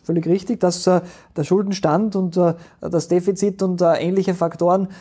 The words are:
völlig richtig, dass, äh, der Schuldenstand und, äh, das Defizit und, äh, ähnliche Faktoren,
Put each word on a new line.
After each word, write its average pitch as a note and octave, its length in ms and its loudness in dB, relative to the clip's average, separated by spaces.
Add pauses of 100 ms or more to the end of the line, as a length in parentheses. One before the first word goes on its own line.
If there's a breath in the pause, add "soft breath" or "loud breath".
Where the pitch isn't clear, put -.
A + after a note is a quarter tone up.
völlig E3 240 -2
richtig, F#3+ 320 0
dass, F3+ 300 0
äh, F3+ 120 4 (360 loud breath)
der D#3 80 -2
Schuldenstand F#3+ 720 0
und, F#3 200 -2
äh, E3+ 180 4 (260 loud breath)
das E3+ 260 -2
Defizit F#3+ 560 0
und, F#3 180 -2
äh, E3 180 4
ähnliche F#3 360 0
Faktoren, F3 540 0 (120 loud breath)